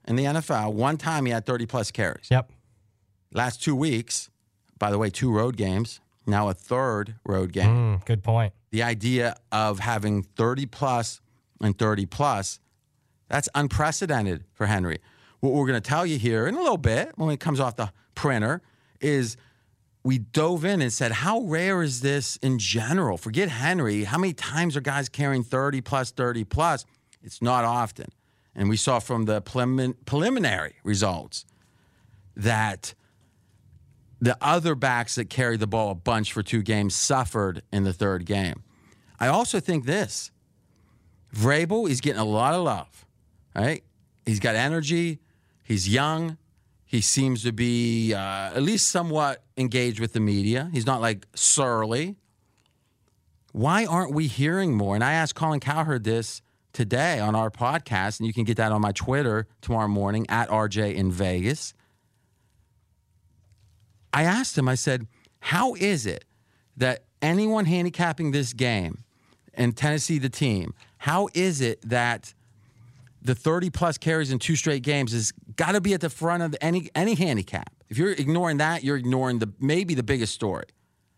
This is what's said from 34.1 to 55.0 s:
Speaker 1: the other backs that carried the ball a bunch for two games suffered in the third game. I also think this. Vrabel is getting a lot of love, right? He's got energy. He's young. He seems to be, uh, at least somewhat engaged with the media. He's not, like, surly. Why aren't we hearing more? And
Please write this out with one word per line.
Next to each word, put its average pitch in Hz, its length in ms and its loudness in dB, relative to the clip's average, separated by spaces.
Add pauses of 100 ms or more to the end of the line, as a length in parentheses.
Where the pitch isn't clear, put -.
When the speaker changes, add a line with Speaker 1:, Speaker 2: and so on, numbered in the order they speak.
Speaker 1:
the 120 220 4
other 160 320 2
backs 123 400 0
that 117 160 -4
carried 117 300 0
the 107 80 0
ball 107 240 0
a 95 40 -6
bunch 107 380 0
for 110 80 -2
two 107 220 0
games 101 320 0
suffered 107 640 0 (100)
in 101 120 2
the 95 100 0
third 92 320 -2
game. 95 380 -2 (560)
I 120 80 2
also 208 320 2
think 156 260 -2
this. 147 460 -4 (1040)
Vrabel 160 520 2
is 131 140 -2
getting 131 180 -2
a 110 60 0
lot 113 300 2
of 180 80 0
love, 104 420 -6 (480)
right? 135 300 -2 (420)
He's 107 140 0
got 110 160 2
energy. 160 640 0 (440)
He's 98 240 -2
young. 160 500 0 (460)
He 117 180 -2
seems 131 420 2
to 120 80 -2
be, 117 640 0
uh, 98 400 -6
at 131 80 0
least 202 240 2
somewhat 151 560 -2 (120)
engaged 123 440 0
with 113 140 -2
the 117 60 0
media. 107 540 2
He's 120 120 -2
not, 127 140 0
like, 113 360 -2
surly. 127 800 0 (1400)
Why 170 340 2
aren't 165 300 0
we 156 100 2
hearing 151 480 0
more? 101 220 2
And 110 80 2